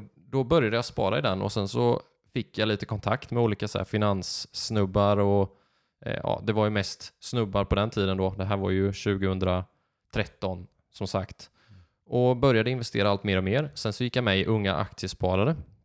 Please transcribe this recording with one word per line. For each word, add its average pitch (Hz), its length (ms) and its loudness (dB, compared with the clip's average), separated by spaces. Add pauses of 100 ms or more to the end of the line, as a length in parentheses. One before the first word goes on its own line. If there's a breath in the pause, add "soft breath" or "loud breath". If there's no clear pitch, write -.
(140)
då 131 300 -4
började 117 320 2
jag 123 80 0
spara 113 340 0
i - 20 0
den 98 220 0
och 104 100 -2
sen 98 160 -2
så 120 340 2 (300)
fick - 260 -6
jag 107 100 0
lite 104 180 -2
kontakt 107 440 -4
med 120 120 2
olika 107 260 0
så 101 100 -4
här 98 60 -2
finanssnubbar 101 1300 0
och, 101 400 2 (480 soft breath)
eh, - 180 -6
ja, - 220 -2
det 107 80 -2
var 107 120 2
ju 107 60 2
mest - 500 -4
snubbar 101 440 -2
på - 100 0
den 104 160 0
tiden 98 260 0
då. 95 140 0
Det 95 140 -6
här 101 120 -2
var 98 140 0
ju 95 220 2
tjugohundratretton, 95 1700 -4 (260)
som 98 140 -6
sagt. - 440 -6 (560 soft breath)
Och 123 300 2
började 120 340 4
investera 113 400 0
allt 101 140 0
mer 98 140 2
och 92 60 0
mer. 139 300 0
Sen 107 180 -4
så 123 120 -4
gick 120 120 -4
jag 123 80 0
med 98 140 4
i 95 60 2
Unga 101 320 0
Aktiesparare. 95 800 -2 (280)